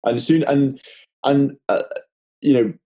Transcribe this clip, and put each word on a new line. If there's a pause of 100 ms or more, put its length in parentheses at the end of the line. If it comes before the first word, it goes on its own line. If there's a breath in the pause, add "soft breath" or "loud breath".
And
soon,
and, (440 loud breath)
and, (120)
uh, (580)
you
know (120)